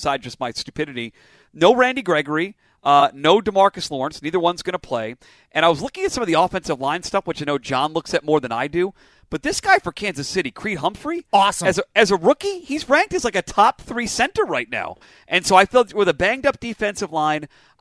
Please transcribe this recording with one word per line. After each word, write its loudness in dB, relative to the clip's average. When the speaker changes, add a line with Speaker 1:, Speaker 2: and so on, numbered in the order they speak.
Speaker 1:
besides -4
just -16
my -6
stupidity. -8
No 6
Randy 2
Gregory. -2
Uh, 6
no 4
DeMarcus 0
Lawrence. -6
Neither -2
one's -2
gonna -6
play. -6
And 2
I 6
was 2
looking -6
at -2
some -4
of -2
the 0
offensive 0
line -4
stuff, -4
which -8
I -8
know -2
John -2
looks -4
at -2
more 2
than -6
I -4
do. -2
But -8
this -4
guy 4
for -6
Kansas -8
City, -4
Creed -8
Humphrey, -6
Speaker 2:
Awesome. 2
Speaker 1:
as 2
a, -4
as 6
a 2
rookie, 0
he's -8
ranked 2
as, -2
like, -4
a 0
top 2
three -6
center -2
right -4
now. -8
And -2
so 4
I 8
felt 2
with 2
a 2
banged-up -2
defensive -6
line, -2